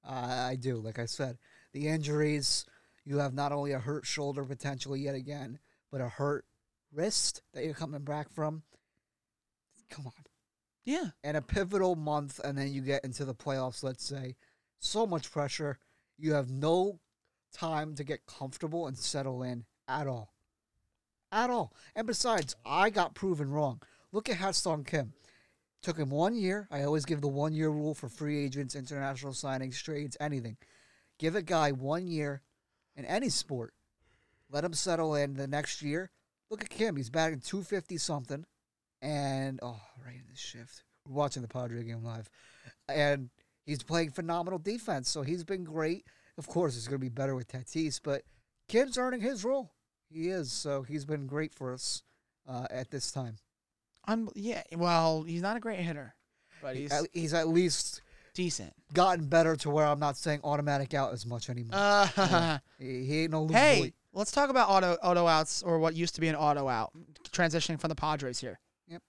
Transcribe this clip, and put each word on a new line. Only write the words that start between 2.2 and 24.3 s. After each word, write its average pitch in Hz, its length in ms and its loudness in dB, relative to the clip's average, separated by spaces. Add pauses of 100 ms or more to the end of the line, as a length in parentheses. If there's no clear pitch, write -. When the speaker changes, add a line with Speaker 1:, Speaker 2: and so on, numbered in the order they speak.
Speaker 1:
you 143 140 -2
have 139 160 0
not 143 180 0
only 143 220 0
a 131 60 -2
hurt 139 260 -4
shoulder 143 400 -2
potentially 135 560 -6
yet 139 140 -2
again, 131 440 -10 (320)
but 135 100 -4
a 123 80 -2
hurt 143 360 -2 (460)
wrist 175 500 0 (120)
that - 120 -6
you're 156 80 -2
coming 147 300 -6
back 147 280 -4
from. 156 320 -4 (1300)
Come 139 180 -12
on. 117 60 -14 (720)
Speaker 2:
Yeah. 277 240 0 (140)
Speaker 1:
And 147 120 -2
a 151 60 0
pivotal 185 540 2
month, 147 480 -2
and 139 140 -2
then 139 140 0
you 139 100 -2
get 139 220 0
into 131 220 -4
the 131 100 -6
playoffs, 131 480 -4
let's 131 220 -6
say. 131 300 -8 (440)
So 226 280 0
much 170 240 -2
pressure. 143 480 -2 (380)
You 156 160 2
have 139 180 2
no 170 480 2 (520)
time 156 440 -2
to 147 80 -6
get 139 220 -6
comfortable 156 640 -6
and 135 100 -8
settle 135 460 -4
in 123 220 -6 (220)
at 139 200 0
all. 117 260 -6 (1000)
At 233 180 2
all. 233 240 -2 (220)
And 220 120 -2
besides, 220 480 0 (100)
I 180 240 4
got 196 260 2
proven 151 340 -2
wrong. 143 320 0 (300)
Look 214 180 -2
at 202 80 0